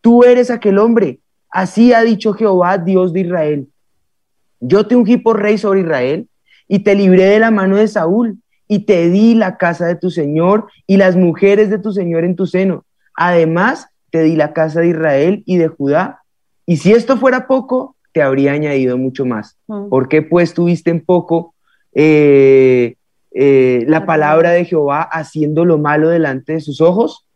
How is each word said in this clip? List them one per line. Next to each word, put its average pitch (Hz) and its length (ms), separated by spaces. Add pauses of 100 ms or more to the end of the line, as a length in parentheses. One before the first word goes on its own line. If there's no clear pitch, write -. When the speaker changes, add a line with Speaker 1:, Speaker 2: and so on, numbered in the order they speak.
Speaker 1:
tú 240 220
eres 247 300
aquel 202 260
hombre, 220 400 (320)
así 208 420
ha 226 100
dicho 220 300
Jehová, 190 460
Dios 185 340
de 185 80
Israel. 156 460 (960)
Yo 190 260
te 240 80
ungí 240 220
por 220 260
rey 208 160
sobre 196 220
Israel, 156 480 (400)
y 196 100
te 196 160
libré 185 300
de 202 160
la 226 100
mano 196 260
de 214 120
Saúl, 208 500 (300)
y - 180
te 170 240
di 214 240
la 196 220
casa 170 320
de 170 80
tu 180 140
señor, 170 580 (180)
y 196 100
las 190 200
mujeres 196 540
de 208 100
tu 214 120
señor 170 320
en 180 120
tu 185 100
seno. 185 380 (320)
Además, 175 720 (240)
te 165 100
di 160 140
la 151 160
casa 160 280
de 170 100
Israel 160 540
y 185 120
de 165 100
Judá, 151 560 (440)
y 170 100
si 180 160
esto 233 240
fuera 254 320
poco, 262 480 (160)
te - 100
habría 139 300
añadido 139 440
mucho 131 300
más. 113 300 (100)
Speaker 2:
Mm. 101 220
Speaker 1:
¿Por 131 200
qué, 156 140
pues, 170 320
tuviste 170 360
en 165 140
poco, 170 480 (400)
eh, 135 1000 (380)
eh, 127 540
la 156 140
Speaker 2:
La 196 60
Speaker 1:
palabra - 0
Speaker 2:
palabra. 160 460
Speaker 1:
de 175 120
Jehová 151 380
haciendo 156 600
lo 170 140
malo 151 300
delante 156 460
de 160 60
sus 147 200
ojos? 190 560